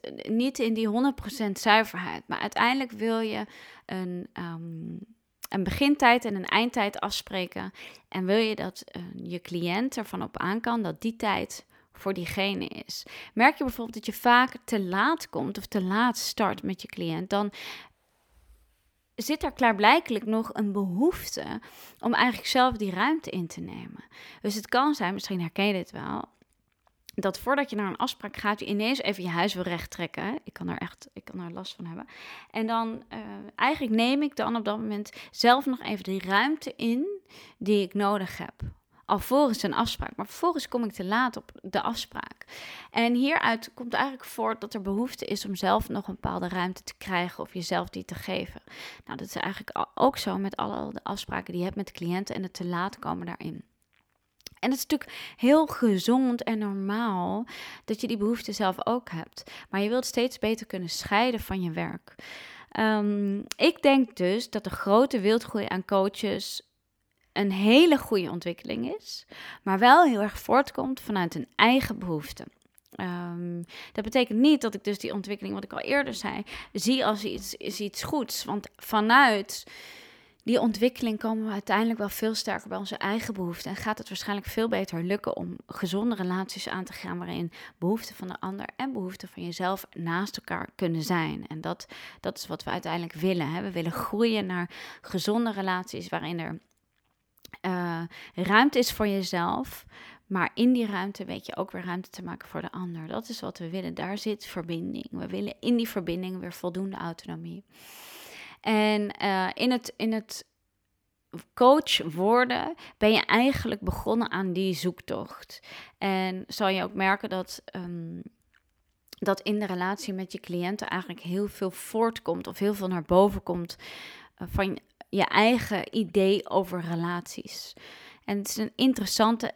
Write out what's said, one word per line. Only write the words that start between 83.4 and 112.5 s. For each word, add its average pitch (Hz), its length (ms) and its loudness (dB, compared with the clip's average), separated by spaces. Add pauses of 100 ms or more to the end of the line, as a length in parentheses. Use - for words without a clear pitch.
En 190 60 -8
gaat 214 200 -4
het 220 120 -14
waarschijnlijk 202 380 -6
veel 226 200 0
beter 190 360 -2
lukken 196 320 -2
om 175 200 -6 (120)
gezonde 202 480 -2
relaties 185 520 -4
aan 185 160 -4
te - 100 -12
gaan 175 240 -8
waarin 175 340 -4 (260)
behoeften 208 380 0
van 185 120 -10
de 180 120 -10
ander 190 360 -8
en 269 160 -4
behoeften 190 360 -8
van 175 160 -12
jezelf 185 500 -2
naast 170 440 -2
elkaar - 380 -6
kunnen 165 260 0
zijn. 156 460 0
En 160 140 -10
dat, 170 260 -6 (320)
dat - 180 -6
is - 100 -10
wat 156 160 -8
we - 60 -8
uiteindelijk 170 440 -4
willen, 160 380 0
hè. 175 100 -4
We 202 100 -6
willen 170 200 -2
groeien 214 540 0
naar 180 240 -4 (320)
gezonde 214 500 0
relaties 185 580 -4
waarin 165 300 -4
er, 160 200 -6 (1080)
eh, 175 360 -2 (320)
ruimte 214 460 6
is 247 120 4
voor 214 160 0
jezelf, 190 800 -2 (400)
maar 190 280 0
in 247 200 6
die 240 120 2
ruimte 196 400 -4
weet - 200 -8
je - 100 -10
ook 190 160 -4
weer 180 140 -8
ruimte 180 240 -6
te 185 140 -14
maken 170 240 -12
voor 160 140 -8
de - 100 -10
ander. 170 360 -8
Dat 226 220 -8
is 233 100 -10
wat - 180 -10
we 170 120 -10
willen. 175 240 -6
Daar 196 240 -6
zit 208 280 -6
verbinding. 170 640 -6
We 180 160 -8
willen 196 320 -6
in 240 180 2
die 233 120 0
verbinding 185 500 -4
weer 175 140 -10
voldoende 190 420 -6
autonomie. 170 680 -10 (960)
En, 214 500 4
eh, 190 420 0
in 247 180 2
het, 247 260 -2
in 220 160 0
het - 320 -6 (1080)
coach 247 600 6
worden 247 640 2 (220)